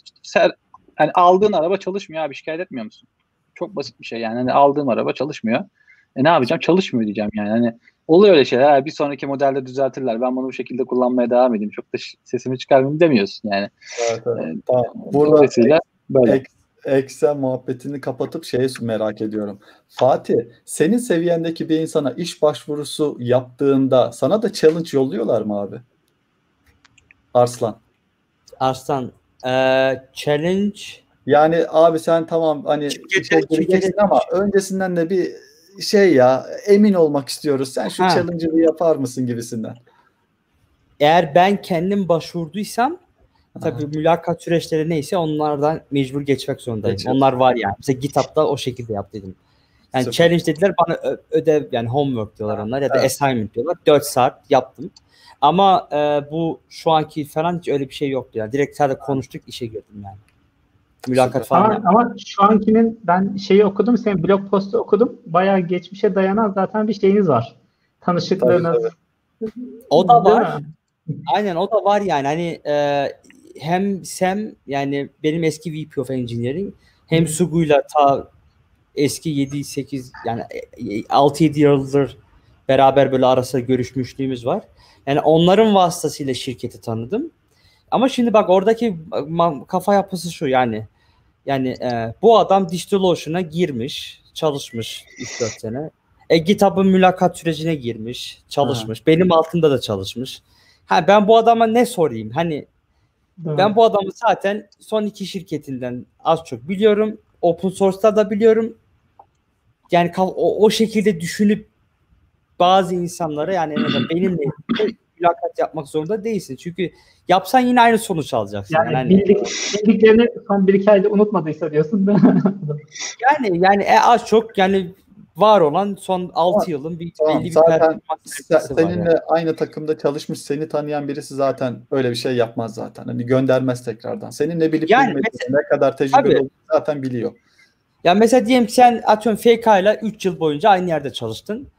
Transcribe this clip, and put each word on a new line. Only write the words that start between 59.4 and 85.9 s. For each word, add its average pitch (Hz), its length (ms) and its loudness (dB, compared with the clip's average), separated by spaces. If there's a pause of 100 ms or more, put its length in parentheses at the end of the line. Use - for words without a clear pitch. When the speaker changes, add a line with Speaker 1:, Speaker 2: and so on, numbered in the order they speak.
Speaker 3:
işe - 180 -12
girdim 107 380 -14
yani. 98 140 -18 (920)
Mülakat 127 360 0
Speaker 2:
Süper. - 140 2
Speaker 3:
falan 185 80 4
Speaker 4:
Ama, 220 80 2
Speaker 3:
yapmadım. 185 240 2
Speaker 4:
ama - 180 0 (120)
şu - 160 -2
ankinin 220 600 2
ben 190 340 0
şeyi 202 280 4
okudum, 202 320 0
senin 190 260 -2
blog 196 260 0
postu 202 280 -2
okudum. 220 480 0
Bayağı 190 340 2
geçmişe 185 560 -4
dayanan 196 400 0
zaten 208 320 -2
bir 220 60 -2
şeyiniz 196 340 2
var. 127 280 0 (460)
Tanışıklığınız. 175 800 0
Speaker 2:
Tabii, - 680 -12
tabii. - 140 -16 (240)
Speaker 3:
O 175 180 4
da 233 180 8
Speaker 4:
Değil 208 100 6
Speaker 3:
var. 165 240 0
Speaker 4:
mi? 143 60 -12 (680)
Speaker 3:
Aynen, 196 220 0
o 190 160 -2
da 208 120 0
var 202 180 4
yani. 151 260 -2
Hani, 165 380 -4
e, 143 420 0 (520)
hem 180 460 -4
Sam 185 340 -4 (280)
yani 139 420 -4 (140)
benim 156 200 -2
eski 156 300 -4
V 151 120 -10 (100)
P 139 60 -4
of 127 100 -6
Engineering 127 640 -6 (340)
hem 165 160 2
Speaker 4:
Hı. 165 40 -2
Speaker 3:
Sugu'yla 156 540 2 (120)
ta 139 340 2 (680)
eski 143 340 -2
yedi, 143 340 -4
sekiz 131 480 -10 (140)
yani, 117 240 -6
e, - 480 -12
e, 113 120 -6
altı, 147 340 4
yedi 147 160 2
yıldır 139 580 2 (500)
beraber 135 440 4
böyle 131 140 2
arası 127 340 2
görüşmüşlüğümüz 123 840 -4
var. 175 180 -4 (440)
Yani 139 140 0
onların 185 540 4
vasıtasıyla 156 580 -2